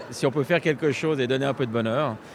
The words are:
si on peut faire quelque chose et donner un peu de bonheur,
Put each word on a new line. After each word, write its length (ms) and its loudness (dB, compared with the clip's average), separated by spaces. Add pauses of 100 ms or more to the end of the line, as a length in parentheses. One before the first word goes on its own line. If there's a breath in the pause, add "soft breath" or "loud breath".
si 160 -4
on 60 4
peut 100 0
faire 180 2
quelque 320 2
chose 280 0
et 80 2
donner 180 2
un 80 0
peu 140 -2
de 40 -6
bonheur, 440 0 (200 loud breath)